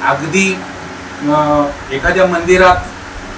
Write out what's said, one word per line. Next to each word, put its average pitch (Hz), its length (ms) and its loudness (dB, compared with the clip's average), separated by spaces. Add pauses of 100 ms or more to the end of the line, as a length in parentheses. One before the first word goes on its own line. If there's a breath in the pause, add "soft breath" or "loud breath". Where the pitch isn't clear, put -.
अगदी, 170 520 0 (640)
अ, 147 400 2 (300)
एखाद्या 180 340 2
मंदिरात 180 500 4 (600)